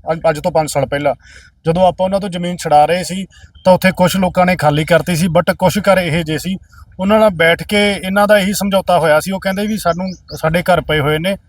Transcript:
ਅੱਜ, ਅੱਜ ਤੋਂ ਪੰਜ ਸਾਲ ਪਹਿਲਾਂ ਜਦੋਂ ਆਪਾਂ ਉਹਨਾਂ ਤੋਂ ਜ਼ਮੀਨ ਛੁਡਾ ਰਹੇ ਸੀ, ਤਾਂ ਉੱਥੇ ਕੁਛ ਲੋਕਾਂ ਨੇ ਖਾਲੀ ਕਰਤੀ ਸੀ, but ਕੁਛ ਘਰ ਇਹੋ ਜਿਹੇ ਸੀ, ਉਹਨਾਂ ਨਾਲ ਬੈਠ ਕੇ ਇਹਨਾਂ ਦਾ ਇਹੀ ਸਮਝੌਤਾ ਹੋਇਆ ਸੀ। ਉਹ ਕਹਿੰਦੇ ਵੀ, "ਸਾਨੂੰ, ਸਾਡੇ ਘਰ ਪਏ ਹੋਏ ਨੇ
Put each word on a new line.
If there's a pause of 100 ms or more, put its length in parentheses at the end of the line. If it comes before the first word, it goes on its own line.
(120)
ਅੱਜ, (100)
ਅੱਜ
ਤੋਂ
ਪੰਜ
ਸਾਲ
ਪਹਿਲਾਂ (500)
ਜਦੋਂ
ਆਪਾਂ
ਉਹਨਾਂ
ਤੋਂ
ਜ਼ਮੀਨ
ਛੁਡਾ
ਰਹੇ
ਸੀ, (400)
ਤਾਂ
ਉੱਥੇ
ਕੁਛ
ਲੋਕਾਂ
ਨੇ
ਖਾਲੀ
ਕਰਤੀ
ਸੀ,
but
ਕੁਛ
ਘਰ
ਇਹੋ
ਜਿਹੇ
ਸੀ, (420)
ਉਹਨਾਂ
ਨਾਲ
ਬੈਠ
ਕੇ
ਇਹਨਾਂ
ਦਾ
ਇਹੀ
ਸਮਝੌਤਾ
ਹੋਇਆ
ਸੀ।
ਉਹ
ਕਹਿੰਦੇ
ਵੀ,
"ਸਾਨੂੰ,
ਸਾਡੇ
ਘਰ
ਪਏ
ਹੋਏ
ਨੇ (120)